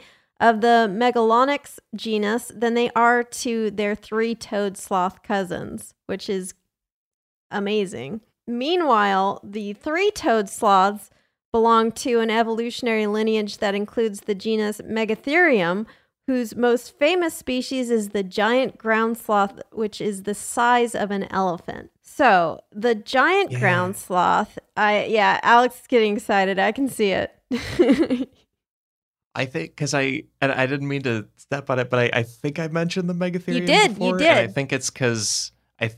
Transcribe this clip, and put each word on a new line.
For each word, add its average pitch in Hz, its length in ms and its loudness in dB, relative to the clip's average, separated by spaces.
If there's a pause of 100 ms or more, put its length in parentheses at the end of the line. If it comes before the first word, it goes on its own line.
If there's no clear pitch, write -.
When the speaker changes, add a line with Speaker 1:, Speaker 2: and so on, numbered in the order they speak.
(420)
Speaker 1:
of 226 200 4
the 226 320 4
Megalonyx 240 840 2 (160)
genus, 214 580 -4
than 226 200 -2
they 240 180 2
are 240 320 4
to 226 480 -4
their 208 240 -2
three-toed 214 800 -4
sloth 185 460 -4
cousins, 196 680 -6 (140)
which 190 220 -8
is 190 240 -6 (960)
amazing. 202 680 -4 (280)
Meanwhile, 233 960 0
the 208 300 -8
three-toed 311 760 0
sloths 202 600 2 (420)
belong 226 380 4
to 233 300 0
an 226 100 0
evolutionary 226 800 0
lineage 214 520 -2
that 202 140 0
includes 208 480 -4
the 214 140 -4
genus 214 460 -2
Megatherium, 220 1040 0 (420)
whose 247 260 -2
most 240 460 0
famous 330 340 2
species 254 560 -4
is 220 200 0
the 208 140 -4
giant 220 540 0
ground 226 400 0
sloth, 202 440 0 (100)
which 214 300 -6
is 196 220 -4
the 208 120 -4
size 240 580 0
of 202 180 -4
an 196 200 -4
elephant. 180 600 -6 (100)
So, 180 580 2 (140)
the 233 200 0
giant 294 600 0
Speaker 2:
Yeah. 123 60 -4
Speaker 1:
ground 180 360 2
sloth, 180 640 0 (160)
I, 208 300 2
yeah, 196 380 2
Alex 240 380 4
is - 60 -20
getting 220 300 2
excited. 196 420 0
I 202 140 2
can 269 160 -2
see 208 220 0
it. - 200 -2 (180)
<laughs> 262 800 0 (1080)
Speaker 2:
I 127 80 -2
think, 160 300 -8
'cause 143 180 -4
I, 135 300 -2 (180)
and 139 100 2
I 131 140 0
didn't 143 220 -4
mean 139 160 -4
to 113 320 -2
step - 340 -8
on 127 100 0
it, 123 100 -2
but 127 100 2
I, 120 200 2
I 117 40 0
think 147 340 -8
I 160 120 -6
mentioned 170 400 -4
the 180 40 -4
Megatherium 180 480 -4
Speaker 1:
You 175 40 -4
did, 370 260 4
you 202 40 -8
Speaker 2:
before, - 240 -2
and 302 80 2
I 285 180 4
Speaker 1:
did. - 100 -8
Speaker 2:
think 139 160 -4
it's 131 180 -4
'cause 117 640 -2 (260)
I, 113 200 -4